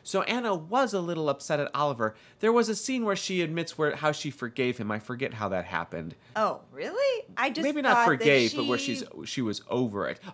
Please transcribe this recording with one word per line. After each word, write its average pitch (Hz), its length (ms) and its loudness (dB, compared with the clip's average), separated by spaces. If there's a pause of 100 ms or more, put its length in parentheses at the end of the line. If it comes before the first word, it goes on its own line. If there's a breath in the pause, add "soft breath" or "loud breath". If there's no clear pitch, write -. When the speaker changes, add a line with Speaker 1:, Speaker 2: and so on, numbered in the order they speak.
Speaker 1:
So - 200 0
Anna 226 320 0
was 202 400 0
a 190 60 0
little 165 280 -2
upset 147 320 0
at 143 140 -2
Oliver. 127 400 0 (260 soft breath)
There 220 120 4
was 233 180 4
a 214 40 -2
scene 254 300 -2
where 196 120 0
she 185 260 -2
admits 165 340 -4
where, 151 200 0
how 151 160 2
she 147 180 -6
forgave 123 480 -2
him. 107 120 -4
I 107 80 -2
forget 123 360 -6
how 107 160 -4
that 90 160 -2
happened. 82 480 -4 (220 soft breath)
Speaker 2:
Oh, 208 240 0 (120)
really? 415 520 -2 (120)
I 262 140 0
just - 140 -2
Speaker 1:
Maybe 294 180 0
not 247 140 6
Speaker 2:
thought 233 140 6
that 139 80 4
Speaker 1:
forgave, 135 380 6
but 117 100 0
where 123 120 2
Speaker 2:
she 123 180 -4
Speaker 1:
she's, - 80 -6 (200)
she 127 180 -4
was 104 260 -2
over 104 400 0
it. - 120 -8 (140 loud breath)